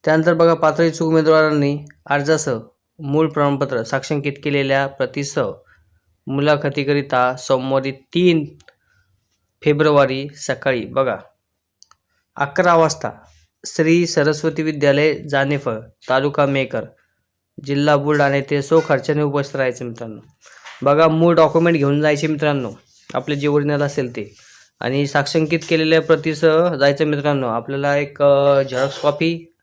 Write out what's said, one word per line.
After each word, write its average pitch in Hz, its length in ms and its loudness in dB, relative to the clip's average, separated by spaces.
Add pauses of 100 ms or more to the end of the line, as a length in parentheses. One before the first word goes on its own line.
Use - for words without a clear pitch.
त्यानंतर 160 300 2
बघा 165 200 4
पात्र 160 280 0
इच्छुक 160 260 0
उमेदवारांनी 156 680 2 (280)
अर्जासह 143 520 -2 (400)
मूळ 151 300 -2
प्रमाणपत्र 143 540 -2
साक्षांकित 139 500 -4 (120)
केलेल्या 139 420 0
प्रतीसह 135 680 -6 (760)
मुलाखतीकरिता 139 1080 -2
सोमवारी 135 560 -2
तीन 160 640 0 (1080)
फेब्रुवारी 143 640 2
सकाळी 127 580 -4
बघा 123 300 -2 (1200)
अकरा 170 380 0
वाजता 156 360 2 (560)
श्री 165 400 2
सरस्वती 156 560 -2
विद्यालय 147 600 0
जानेफळ, 139 580 -2 (280)
तालुका 139 380 0
मेहकर, 135 380 -4 (800)
जिल्हा 143 320 2
बुलढाणा 143 400 0
येथे 139 260 -2
सो 160 260 4
खर्चाने 147 340 0
उपस्थित 139 340 -4
राहायचे 127 280 -4
मित्रांनो. 110 360 -14 (640)
बघा 147 260 4
मूळ 160 260 4
डॉक्युमेंट 165 420 4
घेऊन 143 240 0
जायचे 151 260 0
मित्रांनो, 143 460 -2 (420)
आपले 143 220 -4
जे 143 120 -2
ओरिजिनल 147 340 0
असेल 143 280 -4
ते, 110 260 -14 (440)
आणि 139 260 -2
साक्षांकित 156 640 -2
केलेल्या 160 340 2
प्रतीसह 160 720 2
जायचं 143 300 2
मित्रांनो. 143 440 0
आपल्याला 139 480 -2
एक, 143 260 -4
अ, 139 400 4
झेरॉक्स 131 380 -4
कॉपी 165 640 -2